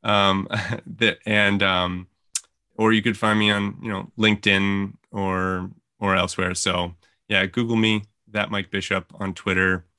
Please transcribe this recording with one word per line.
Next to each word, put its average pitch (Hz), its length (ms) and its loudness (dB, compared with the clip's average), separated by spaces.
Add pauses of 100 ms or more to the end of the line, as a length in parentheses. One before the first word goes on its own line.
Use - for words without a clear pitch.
Um, 98 440 2 (200)
<laughs> - 200 -8 (100)
that, - 260 2
and, 101 380 2
um, 90 460 0 (680)
or 110 160 4
you 107 100 2
could 113 140 -2
find 107 200 2
me 107 140 4
on, 101 320 -2
you 113 60 -8
know, 101 280 -8
LinkedIn 101 760 2 (180)
or, 92 580 -4 (300)
or 98 160 0
elsewhere. 92 400 -2
So 87 400 -2 (340)
yeah, 98 160 2
Google 117 300 -2
me, 110 300 2 (240)
that 104 200 -4
Mike 101 220 -6
Bishop 95 480 -4
on 95 160 -6
Twitter 92 500 0 (120)